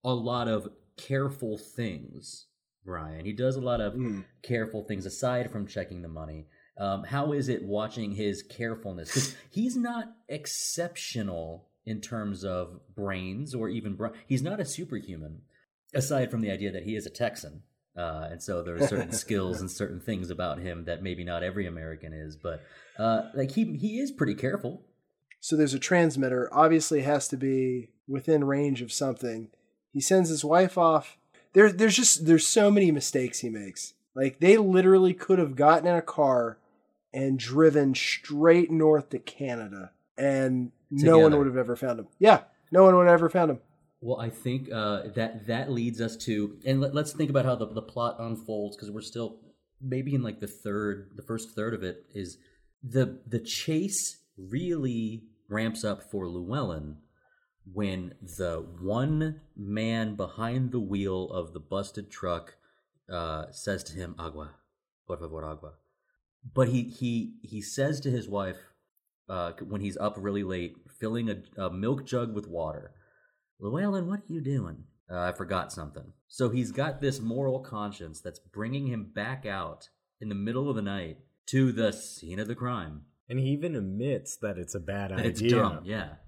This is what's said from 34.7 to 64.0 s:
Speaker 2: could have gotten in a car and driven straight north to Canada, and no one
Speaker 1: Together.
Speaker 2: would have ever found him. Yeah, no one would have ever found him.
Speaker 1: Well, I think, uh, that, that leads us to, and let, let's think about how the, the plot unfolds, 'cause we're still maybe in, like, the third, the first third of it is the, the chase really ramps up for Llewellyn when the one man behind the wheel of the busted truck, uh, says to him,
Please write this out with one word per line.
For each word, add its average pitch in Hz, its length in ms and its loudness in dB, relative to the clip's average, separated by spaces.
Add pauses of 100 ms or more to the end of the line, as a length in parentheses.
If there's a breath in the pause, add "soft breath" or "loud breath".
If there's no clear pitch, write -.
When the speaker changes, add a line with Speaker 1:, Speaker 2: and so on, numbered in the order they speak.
Speaker 2:
could 185 260 4
have 139 160 0
gotten 151 320 8
in 175 80 4
a 160 60 2
car 123 560 2 (540)
and 135 280 0
driven 139 560 6
straight 165 760 4
north 156 400 6
to 131 80 -6
Canada, 107 720 -8 (260)
and 131 560 0 (200)
no 156 260 10
one 160 140 12
Speaker 1:
Together. 147 80 6
Speaker 2:
would 139 80 4
have 127 100 0
ever 120 180 0
found 120 240 -4
him. 98 80 -12 (120)
Yeah, 202 240 10 (280)
no 180 120 10
one 185 120 12
would 180 120 10
have 175 80 12
ever 165 140 4
found 170 200 4
him. 127 100 0 (400)
Speaker 1:
Well, 120 200 -4
I 117 100 -4
think, 131 420 -4
uh, 104 440 -2
that, 113 320 -4
that 123 240 -2
leads 117 300 -2
us 113 140 -2 (100)
to, 104 420 -2
and 135 120 4
let, 139 140 0
let's 147 200 -2
think 147 180 -2
about 135 140 4
how 127 100 2
the, 113 100 -4
the 110 160 -8
plot 117 380 -4
unfolds, 110 580 -6
'cause 104 140 -12
we're 107 100 -10
still 117 380 -10 (420)
maybe 131 320 -4
in, 127 80 2
like, 110 180 -6
the 101 80 -8
third, 101 680 -6
the - 80 -16
first - 320 -8
third 110 180 -4
of 98 100 -8
it - 300 -8
is 92 240 -10 (460)
the, 123 420 0
the 113 140 -4
chase - 840 -4 (160)
really 117 840 -4 (260)
ramps 110 340 -2
up 101 280 -4
for 95 180 -4
Llewellyn 87 680 -6 (760)
when 92 480 -4
the 85 440 -6 (160)
one 151 600 -2 (160)
man 110 580 -2
behind 117 560 -4
the 123 80 -2
wheel 95 520 -2
of 85 220 -6
the 82 60 -12
busted 98 520 -8
truck, 85 440 -6 (560)
uh, 80 400 -6
says - 320 -6
to 78 100 -16
him, 87 260 -10